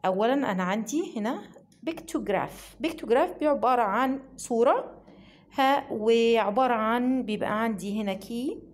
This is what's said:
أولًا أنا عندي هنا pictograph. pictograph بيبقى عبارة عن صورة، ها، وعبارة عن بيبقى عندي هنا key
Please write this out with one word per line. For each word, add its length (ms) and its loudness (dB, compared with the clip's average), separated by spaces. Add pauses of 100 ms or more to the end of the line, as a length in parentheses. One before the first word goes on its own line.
أولًا 280 2
أنا 300 0
عندي 560 -2
هنا 240 -4 (460)
pictograph. 960 -6
pictograph 520 0
بيبقى 80 0
عبارة 340 2
عن 380 0 (180)
صورة، 640 0 (500)
ها، 380 2
وعبارة 800 4
عن 500 0
بيبقى 400 -2
عندي 380 -4
هنا 180 -4
key 380 -6 (160)